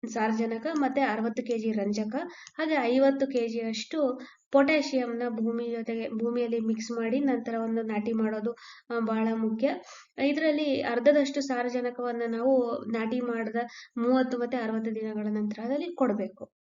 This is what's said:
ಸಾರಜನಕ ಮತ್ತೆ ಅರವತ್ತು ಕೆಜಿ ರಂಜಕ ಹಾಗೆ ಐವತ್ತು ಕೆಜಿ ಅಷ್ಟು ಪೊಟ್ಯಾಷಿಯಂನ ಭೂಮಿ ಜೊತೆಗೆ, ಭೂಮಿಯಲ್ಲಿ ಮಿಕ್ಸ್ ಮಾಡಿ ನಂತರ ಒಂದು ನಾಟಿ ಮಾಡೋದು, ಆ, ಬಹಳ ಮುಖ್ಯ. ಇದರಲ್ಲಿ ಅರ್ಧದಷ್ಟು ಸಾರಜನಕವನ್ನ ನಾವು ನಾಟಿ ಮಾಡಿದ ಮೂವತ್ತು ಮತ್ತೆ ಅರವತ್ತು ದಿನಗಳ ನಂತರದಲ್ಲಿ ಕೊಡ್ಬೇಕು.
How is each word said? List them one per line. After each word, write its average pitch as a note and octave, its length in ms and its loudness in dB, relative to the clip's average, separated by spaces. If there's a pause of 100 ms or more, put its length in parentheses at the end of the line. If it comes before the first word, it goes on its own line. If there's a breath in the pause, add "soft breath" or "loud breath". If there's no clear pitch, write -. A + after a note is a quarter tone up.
ಸಾರಜನಕ A3+ 640 0
ಮತ್ತೆ C#4 280 2
ಅರವತ್ತು A3 420 0
ಕೆಜಿ A3+ 280 0
ರಂಜಕ G#3+ 440 0 (420 loud breath)
ಹಾಗೆ D#4 240 0
ಐವತ್ತು C4+ 460 4
ಕೆಜಿ A#3 320 -2
ಅಷ್ಟು B3 640 -2 (300 loud breath)
ಪೊಟ್ಯಾಷಿಯಂನ C#4 800 4
ಭೂಮಿ A#3 420 -2
ಜೊತೆಗೆ, A3+ 380 -4
ಭೂಮಿಯಲ್ಲಿ A#3 500 0
ಮಿಕ್ಸ್ A3 320 -2
ಮಾಡಿ A#3 280 0
ನಂತರ A#3+ 440 0
ಒಂದು A3+ 180 0
ನಾಟಿ A3 300 -2
ಮಾಡೋದು, A3 400 0 (380 loud breath)
ಆ, A#3 100 -2
ಬಹಳ A3 340 0
ಮುಖ್ಯ. A3 360 0 (580 loud breath)
ಇದರಲ್ಲಿ D4 540 2
ಅರ್ಧದಷ್ಟು C#4 600 4
ಸಾರಜನಕವನ್ನ B3 840 -2
ನಾವು A#3+ 640 2
ನಾಟಿ A3+ 280 0
ಮಾಡಿದ A3+ 360 -2 (420 loud breath)
ಮೂವತ್ತು B3+ 400 2
ಮತ್ತೆ A#3+ 200 -2
ಅರವತ್ತು A3 380 -2
ದಿನಗಳ G#3+ 340 -4
ನಂತರದಲ್ಲಿ A3 640 -2
ಕೊಡ್ಬೇಕು. - 580 -2 (120)